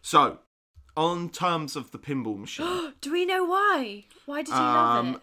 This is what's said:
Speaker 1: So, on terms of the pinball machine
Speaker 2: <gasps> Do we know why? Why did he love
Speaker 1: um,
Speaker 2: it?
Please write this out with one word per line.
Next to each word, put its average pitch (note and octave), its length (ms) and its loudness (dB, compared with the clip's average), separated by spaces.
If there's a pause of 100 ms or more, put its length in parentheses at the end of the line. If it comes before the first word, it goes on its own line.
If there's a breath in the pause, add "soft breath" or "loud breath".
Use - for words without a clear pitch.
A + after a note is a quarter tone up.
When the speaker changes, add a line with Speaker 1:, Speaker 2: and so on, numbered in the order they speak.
Speaker 1:
So, C3+ 360 4 (580)
on E3+ 320 0
terms D#3+ 460 -2
of C3+ 160 -10
the - 80 -14
pinball A#2 400 -4
machine E4 580 -6
Speaker 2:
<gasps> - 40 -16
Do C#4 100 -8
we F4+ 140 0
know F#4 200 0
why? E4 600 0 (200)
Why C#4+ 160 -6
did C4 120 -6
he C3 60 2
love A#2+ 460 4
Speaker 1:
um, B2+ 100 -4
Speaker 2:
it? - 80 -16